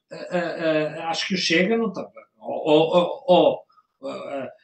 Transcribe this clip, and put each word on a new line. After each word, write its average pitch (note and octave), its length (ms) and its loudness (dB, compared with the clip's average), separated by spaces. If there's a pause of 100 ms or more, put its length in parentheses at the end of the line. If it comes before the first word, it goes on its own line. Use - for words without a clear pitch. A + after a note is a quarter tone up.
(100)
a, - 60 -14
a, D#3+ 880 -4
a, E3 60 -6
acho - 180 -4
que G3 60 -2
o F3+ 40 -2
Chega F#3 380 2
não A3+ 160 -2
tá, - 180 -10 (260)
ou, - 300 -8
ou, D#3+ 600 4
ou, E3 360 4 (360)
ou, C3+ 100 -10
a, C#3 380 -10 (160)